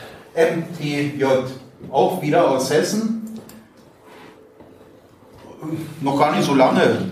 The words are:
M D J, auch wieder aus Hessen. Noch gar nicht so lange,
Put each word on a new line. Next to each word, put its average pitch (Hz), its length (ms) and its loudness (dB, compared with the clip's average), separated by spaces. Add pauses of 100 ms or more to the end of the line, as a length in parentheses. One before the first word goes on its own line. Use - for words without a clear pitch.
(340)
M 165 300 0 (140)
D 147 400 -4
J, 131 260 2 (460)
auch 175 320 0
wieder 147 260 2
aus 131 220 -2
Hessen. 190 720 -2 (2500)
Noch 143 180 -2
gar 151 180 2
nicht - 80 2
so 139 100 0
lange, 117 580 4